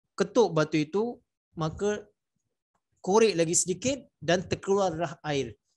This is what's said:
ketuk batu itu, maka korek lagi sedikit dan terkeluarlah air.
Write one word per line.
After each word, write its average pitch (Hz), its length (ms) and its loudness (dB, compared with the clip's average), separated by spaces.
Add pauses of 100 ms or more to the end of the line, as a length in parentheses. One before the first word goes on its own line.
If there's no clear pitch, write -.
(180)
ketuk 196 340 2
batu 156 240 2
itu, 156 280 0 (520)
maka 202 480 -4 (960)
korek 202 380 4
lagi 170 180 0
sedikit 233 460 -2 (180)
dan 170 240 0
terkeluarlah 175 800 -2
air. 139 320 -4 (220)